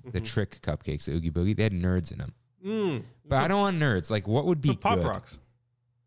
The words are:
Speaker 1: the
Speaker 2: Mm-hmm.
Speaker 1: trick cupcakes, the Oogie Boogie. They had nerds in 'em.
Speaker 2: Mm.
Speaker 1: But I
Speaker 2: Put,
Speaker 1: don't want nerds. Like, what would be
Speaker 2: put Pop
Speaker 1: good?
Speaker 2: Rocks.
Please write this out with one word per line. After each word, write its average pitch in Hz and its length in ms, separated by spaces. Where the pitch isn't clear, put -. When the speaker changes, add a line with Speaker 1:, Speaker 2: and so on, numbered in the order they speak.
Speaker 1:
the 117 160
Speaker 2:
Mm-hmm. 113 40
Speaker 1:
trick 110 380
cupcakes, 73 420
the 71 80
Oogie 82 180
Boogie. 87 260
They 104 80
had 110 80
nerds 90 400
in 98 100
'em. - 100
Speaker 2:
Mm. 196 400
Speaker 1:
But 139 100
I 131 60
Speaker 2:
Put, 156 60
Speaker 1:
don't 202 120
want 196 180
nerds. 120 320
Like, 104 160
what 123 200
would 170 160
be 143 80
Speaker 2:
put 123 100
Pop 220 180
Speaker 1:
good? 170 80
Speaker 2:
Rocks. - 320